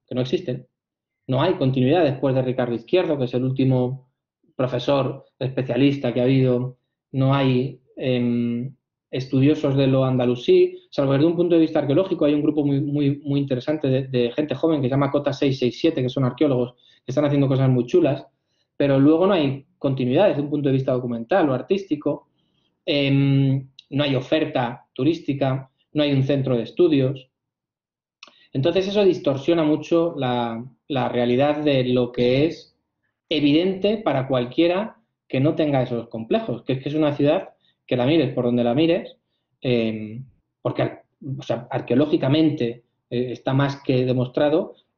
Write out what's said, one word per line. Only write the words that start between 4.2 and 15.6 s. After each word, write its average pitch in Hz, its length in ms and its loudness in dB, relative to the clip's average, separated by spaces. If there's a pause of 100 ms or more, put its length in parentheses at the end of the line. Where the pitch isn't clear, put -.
profesor 127 680 -2 (120)
especialista 131 760 0
que 123 80 0
ha 120 40 2
habido. 131 540 0 (340)
No 135 220 2
hay, 131 460 0 (160)
em, 120 760 -2 (360)
estudiosos 139 680 0
de 139 100 2
lo 135 180 2
andalusí, 127 840 2
salvo 139 220 0
desde 139 140 4
un 170 100 2
punto 175 180 2
de 165 60 6
vista 156 200 2
arqueológico. 160 440 0
Hay 147 100 2
un 147 80 0
grupo 151 220 0
muy, 139 160 2
muy, 143 440 -2
muy 143 160 -2
interesante 139 480 -2
de, 131 200 0
de 123 240 0
gente 147 220 -4
joven 156 260 0
que 131 80 0
se 123 40 0
llama 139 180 0
Cota 143 220 -2
seis 135 260 -2
seis 120 200 -2